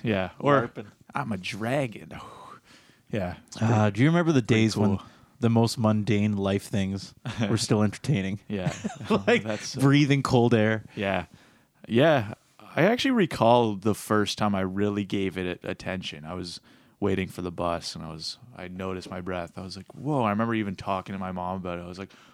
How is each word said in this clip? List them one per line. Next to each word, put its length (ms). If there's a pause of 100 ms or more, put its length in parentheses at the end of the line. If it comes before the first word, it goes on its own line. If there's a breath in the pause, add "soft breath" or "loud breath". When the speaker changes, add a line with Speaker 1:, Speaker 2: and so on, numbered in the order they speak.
Speaker 1:
Yeah. 360
Or, 360
Speaker 2:
LARPing. 120 (280)
Speaker 1:
"I'm 180
a 60
dragon." 800
<sighs> 40 (920 loud breath)
Yeah. 220 (140)
It's 120
Speaker 2:
Uh, 60
Speaker 1:
pretty, 300
Speaker 2:
do 60
you 60
remember 220
the 100
Speaker 1:
pretty 220
Speaker 2:
days 140
when 220
Speaker 1:
cool. 80 (340 loud breath)
Speaker 2:
the 100
most 280
mundane 580
life 260
things 500 (180)
Speaker 1:
<laughs> 200
Speaker 2:
were 60
still 260
entertaining? 640
Speaker 1:
Yeah. 260 (200)
Speaker 2:
<laughs> 340
Like 160
Speaker 1:
That's, 340
uh, 40
Speaker 2:
breathing 420
cold 320
air. 300 (100)
Speaker 1:
Yeah. 300 (640 soft breath)
Yeah. 460 (420)
I 80
actually 260
recall 640
the 220
first 420
time 160
I 60
really 440
gave 320
it 280
attention. 600
I 100
was 260 (400 soft breath)
waiting 260
for 160
the 80
bus 460
and 80
I 80
was, 260 (180)
I 120
noticed 420
my 100
breath. 360
I 60
was 140
like, 160
"Whoa." 300
I 80
remember 240
even 220
talking 380
to 40
my 140
mom 240
about 240
it. 20
I 60
was 100
like, 140 (220 soft breath)